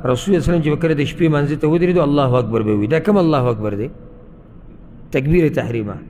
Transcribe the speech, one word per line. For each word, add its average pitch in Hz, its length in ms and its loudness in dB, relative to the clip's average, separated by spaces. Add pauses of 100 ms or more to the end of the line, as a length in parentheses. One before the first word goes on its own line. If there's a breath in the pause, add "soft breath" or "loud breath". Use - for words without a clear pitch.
رسول - 0 -
الله 127 100 0
صلی 190 200 0
الله 170 40 4
علیه 156 120 0
وسلم 170 120 2
چې 151 120 0
به - 20 -2
کله 160 180 0
د 143 160 0
شپې 165 240 0
مانځه 143 260 0
ته 156 80 0
ودرېدو، 175 400 2
الله 135 300 2
اکبر 113 240 0
به 107 120 0
وي. 104 120 0
دا 156 120 0
کوم 202 180 2
الله 156 340 2
اکبر 107 240 -4
دی؟ 110 140 -6 (1200)
تکبیر 151 380 2
تحریمه. 113 480 -4 (140)